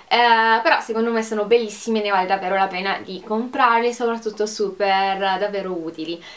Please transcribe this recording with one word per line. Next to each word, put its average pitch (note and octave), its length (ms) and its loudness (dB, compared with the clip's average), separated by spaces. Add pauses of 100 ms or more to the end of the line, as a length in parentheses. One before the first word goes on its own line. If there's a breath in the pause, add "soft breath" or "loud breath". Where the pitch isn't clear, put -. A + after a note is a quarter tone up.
Eh, A3+ 540 4
però D#4+ 200 4
secondo A3+ 280 -2
me A3+ 140 0
sono G#3+ 220 -4
bellissimi A3 560 0
e - 20 -2
ne G3+ 80 -2
vale F#3 160 2
davvero F#3+ 280 0
la F#3+ 120 2
pena F#3 360 -4
di F#3 220 -12
comprarli, A#3+ 680 2
soprattutto A3+ 540 -2
super, G3 720 0 (220)
davvero G3 320 -4
utili. E3 500 -8 (160 loud breath)